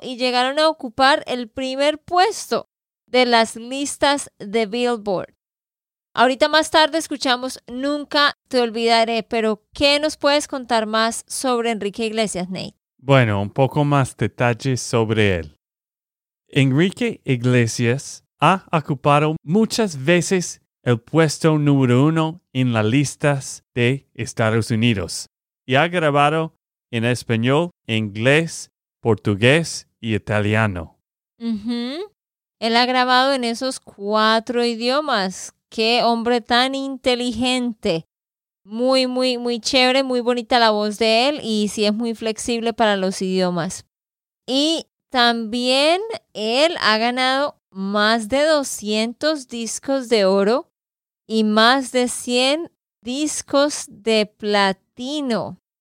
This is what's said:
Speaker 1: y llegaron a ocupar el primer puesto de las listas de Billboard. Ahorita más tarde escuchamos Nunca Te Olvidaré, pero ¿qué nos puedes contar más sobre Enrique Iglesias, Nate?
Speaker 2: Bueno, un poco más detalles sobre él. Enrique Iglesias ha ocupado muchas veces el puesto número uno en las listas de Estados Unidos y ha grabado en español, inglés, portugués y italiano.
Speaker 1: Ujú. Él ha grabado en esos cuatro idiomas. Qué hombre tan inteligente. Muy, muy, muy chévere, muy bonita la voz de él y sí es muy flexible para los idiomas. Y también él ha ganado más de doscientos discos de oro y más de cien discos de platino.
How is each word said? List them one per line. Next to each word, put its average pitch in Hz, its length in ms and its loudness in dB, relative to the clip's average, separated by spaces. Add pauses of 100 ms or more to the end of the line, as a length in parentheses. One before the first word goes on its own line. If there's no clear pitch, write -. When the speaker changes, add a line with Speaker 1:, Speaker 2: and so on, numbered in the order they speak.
Speaker 1:
y 247 140 -10
llegaron 254 420 0
a 311 100 4
ocupar 277 560 0
el 247 240 -6
primer 269 480 -2
puesto 359 680 -2 (400)
de 247 180 2
las 233 300 2
listas 277 800 -4
de 208 300 -2
Billboard. 214 640 -4 (800)
Ahorita 247 320 4
más 302 240 0
tarde 311 260 4
escuchamos 262 680 -4
Nunca 285 640 -2 (140)
Te 254 120 0
Olvidaré, 226 600 2
pero 220 500 -2
¿qué 285 280 2
nos 302 180 -4
puedes 285 300 2
contar 233 400 -2
más 220 400 -2
sobre 240 420 -2
Enrique 208 380 -4
Iglesias, 208 420 -4
Nate? 175 240 -10 (240)
Speaker 2:
Bueno, 123 420 4
un 101 120 -4
poco 135 320 0
más 143 340 0
detalles 120 640 -2
sobre 107 540 0
él. 80 240 -10 (880)
Enrique 160 760 0
Iglesias 123 1000 0 (160)
ha 175 320 2
ocupado 151 720 0
muchas 190 600 0
veces 175 580 0 (200)
el 120 180 0
puesto 156 600 2
número 135 460 4
uno 160 360 0 (100)
en 127 220 0
las 110 120 2
listas 139 800 -2 (120)
de 123 400 0
Estados 113 560 -2
Unidos 110 560 -2 (400)
y 127 80 0
ha 156 120 4
grabado 156 680 0 (360)
en 117 140 -2
español, 123 640 0 (180)
inglés, 113 840 0 (320)
portugués 117 840 0 (120)
y 110 160 -2
italiano. 104 840 -2 (420)
Speaker 1:
Ujú. 240 720 -6 (480)
Él 226 160 0
ha 247 120 2
grabado 254 460 2
en 254 100 -2
esos 240 360 -4
cuatro 220 840 0
idiomas. 240 880 -2 (160)
Qué 226 320 0
hombre 233 380 2
tan 247 360 0
inteligente. 247 1300 -2 (580)
Muy, 254 420 0
muy, 254 320 -2
muy 240 220 -4
chévere, 254 420 2
muy 254 200 -2
bonita 240 380 0
la 226 100 4
voz 208 280 0
de 226 300 2
él 294 160 -2
y 214 240 0
sí 208 160 -4
es 208 100 2
muy 226 220 -4
flexible 226 560 -4
para 220 240 2
los 190 260 -2
idiomas. 185 640 -2 (640)
Y 285 380 -2 (260)
también 247 920 0 (320)
él 254 460 0
ha 214 180 2
ganado 254 640 -2 (100)
más 208 600 -2
de 269 140 0
doscientos 262 1080 -2
discos 240 580 -6
de 226 160 2
oro 196 460 2 (580)
y 220 160 0
más 226 480 4
de 247 160 2
cien 262 640 -2 (320)
discos 285 840 -2
de 214 360 0
platino. 208 1300 -4 (240)